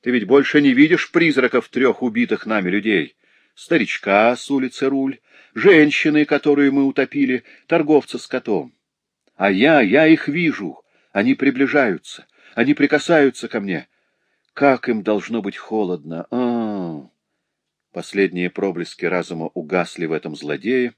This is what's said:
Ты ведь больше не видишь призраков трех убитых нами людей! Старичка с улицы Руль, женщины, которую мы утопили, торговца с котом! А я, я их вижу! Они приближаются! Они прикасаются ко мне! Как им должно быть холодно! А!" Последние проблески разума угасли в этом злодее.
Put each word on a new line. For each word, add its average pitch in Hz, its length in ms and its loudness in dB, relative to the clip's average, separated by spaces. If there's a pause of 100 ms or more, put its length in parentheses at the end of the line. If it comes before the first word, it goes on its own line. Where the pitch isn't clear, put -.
Ты 127 100 -2
ведь 113 140 0
больше 139 360 2
не 135 120 4
видишь 156 380 2
призраков 139 580 0
трех 123 320 0
убитых 113 440 -2
нами 104 240 -2
людей! 98 460 -2 (400)
Старичка 110 800 0
с - 140 -16
улицы 135 380 -4
Руль, 135 320 -4 (340)
женщины, 151 720 4
которую 143 460 2
мы 139 140 0
утопили, 131 580 -2 (240)
торговца 151 500 2
с - 100 -14
котом! 104 460 -6 (640)
А 101 160 0
я, 135 300 4
я 131 260 4
их 160 200 4
вижу! 143 540 -4 (300)
Они 117 240 0
приближаются! 131 920 -2 (280)
Они 127 180 2
прикасаются 143 760 2
ко 117 120 -6
мне! 95 280 -6 (680)
Как 135 360 2
им 110 140 -2
должно 107 380 -2
быть 98 160 -8
холодно! 87 760 -6
А!" 107 800 -6 (840)
Последние 90 580 -4
проблески 90 560 -6
разума 82 480 -6
угасли 85 520 -6
в 78 60 -6
этом 78 240 -8
злодее. 104 640 -6